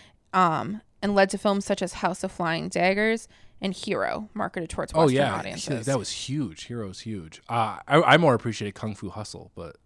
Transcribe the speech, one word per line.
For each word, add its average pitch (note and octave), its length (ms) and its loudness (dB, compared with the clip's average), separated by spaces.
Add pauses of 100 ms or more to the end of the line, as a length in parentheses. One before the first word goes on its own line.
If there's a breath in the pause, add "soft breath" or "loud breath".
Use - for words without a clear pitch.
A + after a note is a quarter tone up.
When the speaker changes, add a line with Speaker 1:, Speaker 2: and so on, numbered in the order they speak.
(340 soft breath)
Speaker 1:
um, F3 480 2 (200)
and G3+ 140 0
led G3 160 8
to G3+ 60 -4
films G3+ 280 0
such G3+ 160 -2
as F3+ 140 -4
House F#3 280 -2
of F#3 80 -4
Flying E3 380 -2
Daggers G3 580 2 (360 soft breath)
and G3 120 -2
Hero, D#3+ 580 -4
marketed F#3+ 360 -6
towards - 260 -6
Speaker 2:
Oh, D#3 60 4
Speaker 1:
Western C3+ 160 6
Speaker 2:
yeah. C3+ 180 2
Speaker 1:
audiences. - 520 -6
Speaker 2:
That C3+ 120 2
was F#2+ 120 -8
huge. B2 540 -6
Hero's G#2+ 360 -8
huge. F#2+ 480 -10
Uh, A2 280 0 (100)
I, D3 140 6
I C3+ 160 8
more D#3+ 160 6
appreciated G#2+ 400 -2
Kung A2 220 -8
Fu G2 160 -10
Hustle, F#2 440 -12
but E2+ 200 -14 (100)